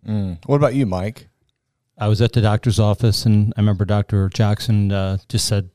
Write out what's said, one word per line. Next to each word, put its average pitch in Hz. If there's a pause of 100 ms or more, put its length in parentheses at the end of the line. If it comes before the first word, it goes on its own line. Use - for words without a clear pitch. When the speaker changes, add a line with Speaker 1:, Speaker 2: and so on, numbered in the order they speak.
Speaker 1:
Mm. 98
What 139
about 143
you, 135
Mike? 92 (680)
Speaker 2:
I 107
was 110
at 117
the 120
doctor's 107
office, 107
and 107
I 110
remember 104
Doctor 101
Jackson, 104
uh, 95 (100)
just -
said 95